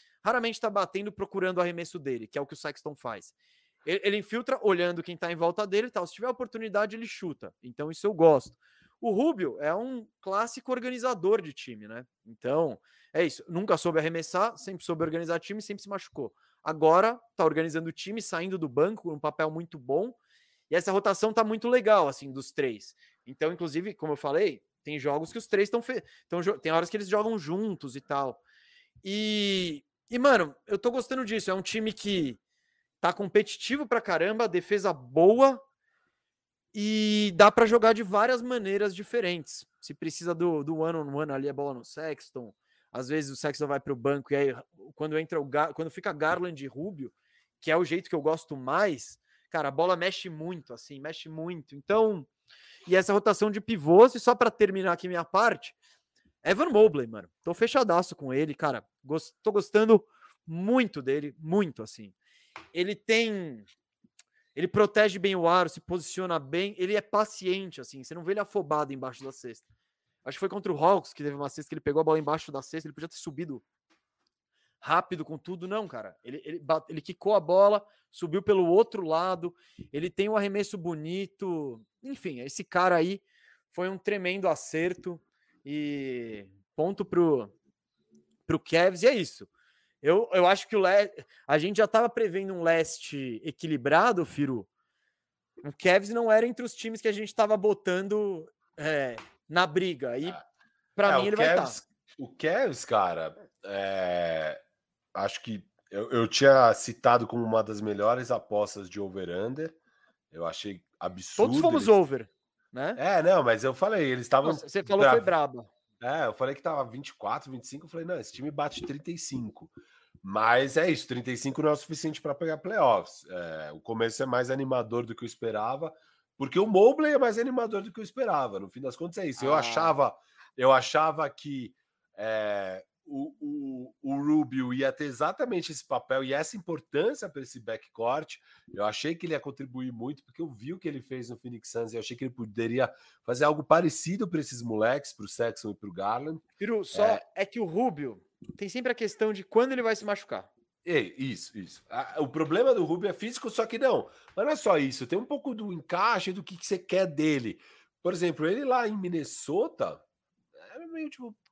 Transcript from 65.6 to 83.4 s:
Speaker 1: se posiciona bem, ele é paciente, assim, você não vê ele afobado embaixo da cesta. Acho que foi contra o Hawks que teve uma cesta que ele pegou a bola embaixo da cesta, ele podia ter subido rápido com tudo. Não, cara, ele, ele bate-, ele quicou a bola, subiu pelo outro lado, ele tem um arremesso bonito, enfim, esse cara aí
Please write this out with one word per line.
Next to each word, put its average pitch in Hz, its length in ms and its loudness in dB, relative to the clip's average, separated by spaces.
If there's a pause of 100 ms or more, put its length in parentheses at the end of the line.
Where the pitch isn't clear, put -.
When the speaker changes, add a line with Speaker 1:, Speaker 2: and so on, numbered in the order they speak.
Speaker 1:
se - 100 -12
posiciona 175 580 -4
bem, 165 380 -4
ele 185 180 -2
é 208 60 2
paciente, 190 800 -4
assim, 131 240 -16
você - 100 -16
não 170 80 -12
vê 175 100 -4
ele 208 80 -2
afobado 151 520 -2
embaixo 131 320 -10
da 135 80 -12
cesta. - 400 -16 (520)
Acho 139 120 -10
que - 40 -10
foi 190 80 -2
contra 190 240 -4
o 151 40 0
Hawks 170 360 4
que - 120 -12
teve 143 100 -4
uma 143 140 -6
cesta - 200 -10
que - 60 -10
ele 151 60 -8
pegou 151 200 2
a 156 40 2
bola 156 140 6
embaixo 151 340 -2
da 135 100 -8
cesta, 160 240 -10
ele 147 80 -12
podia 156 140 -12
ter - 80 -16
subido 147 440 -10 (1200)
rápido 160 460 -2
com 156 140 -12
tudo. 180 280 -12
Não, 202 220 -6
cara, 110 340 -14
ele, 127 220 -12
ele 160 140 -10
bate-, 156 340 -2
ele 156 80 -6
quicou 196 340 -2
a 196 60 6
bola, 202 440 6 (260)
subiu 175 320 -4
pelo 190 240 4
outro 202 380 4
lado, 175 500 -2 (380)
ele 160 180 -4
tem 196 180 -2
um 214 80 0
arremesso 202 400 -2
bonito, 165 1080 -6 (180)
enfim, 185 380 -10
esse 139 220 -10
cara 180 340 4
aí 180 240 2 (500)